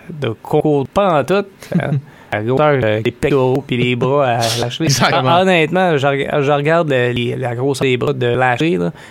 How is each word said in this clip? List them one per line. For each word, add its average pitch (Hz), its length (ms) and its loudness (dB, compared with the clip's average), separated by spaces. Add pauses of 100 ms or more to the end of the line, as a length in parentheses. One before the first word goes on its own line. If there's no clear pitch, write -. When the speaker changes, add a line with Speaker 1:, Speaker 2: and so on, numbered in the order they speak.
(200)
Speaker 1:
de 123 80 -4 (140)
concours, 147 460 0
pas 185 320 2
en 131 40 -2
tout. 190 200 0 (280)
Speaker 2:
<laughs> 175 80 0
Speaker 1:
Hein. 131 100 -4 (400)
La 107 120 -2
grosseur, 139 420 2
euh, 107 160 0
des 113 100 0
pectoraux 135 560 0
puis 127 120 -2
les 123 180 0
bras 131 360 2
à 117 40 0 (240)
Lashley. 120 240 -4
Speaker 2:
Exactement. 151 540 0
Speaker 1:
Hon-, 185 40 2
honnêtement, 175 540 2
je 135 100 0
reg-, 139 220 0 (140)
je 139 100 2
regarde 151 380 0
le, 123 220 2
les, 120 240 -2
la 127 180 -6
grosseur 131 320 -2
des 127 100 2
bras 123 160 -2
de 127 140 -2
Lashley, 127 500 0
là. 175 160 -2 (180)